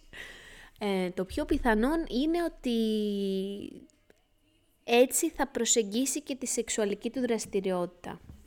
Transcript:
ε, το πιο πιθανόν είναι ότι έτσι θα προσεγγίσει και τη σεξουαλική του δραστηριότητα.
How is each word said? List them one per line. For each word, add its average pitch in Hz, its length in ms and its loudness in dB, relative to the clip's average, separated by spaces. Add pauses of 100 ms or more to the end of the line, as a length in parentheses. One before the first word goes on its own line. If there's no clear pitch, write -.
(800)
ε, 190 320 0
το 185 140 -2
πιο 294 200 -4
πιθανόν 277 600 2 (180)
είναι 330 200 2
ότι 262 360 -2 (2000)
έτσι 254 460 4
θα 277 180 -2
προσεγγίσει 233 720 0
και 277 120 -6
τη 254 120 -8
σεξουαλική 220 640 -2
του 269 100 -4
δραστηριότητα. 190 1000 -2 (260)